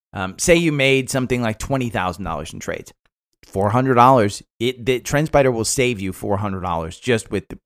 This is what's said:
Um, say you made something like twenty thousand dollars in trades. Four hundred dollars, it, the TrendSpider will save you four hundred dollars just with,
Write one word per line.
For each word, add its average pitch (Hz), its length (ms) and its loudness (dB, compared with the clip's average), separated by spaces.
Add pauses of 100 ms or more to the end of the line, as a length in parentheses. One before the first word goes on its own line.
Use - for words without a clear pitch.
(140)
Um, 95 240 -8
say 175 160 4
you 170 160 2
made 135 400 2
something 123 320 -2
like 110 160 -2
twenty 131 320 -4
thousand 92 340 -4
dollars 78 280 -8
in - 80 -14
trades. - 320 -10 (520)
Four 98 260 -2
hundred 127 240 4
dollars, 120 480 6 (180)
it, 120 260 -4
the 127 140 0
TrendSpider 143 520 2
will 113 120 -2
save 123 360 0
you 95 120 -4
four 101 260 -4
hundred 98 220 -6
dollars 85 380 -6
just 117 340 -2
with, 98 120 -4 (220)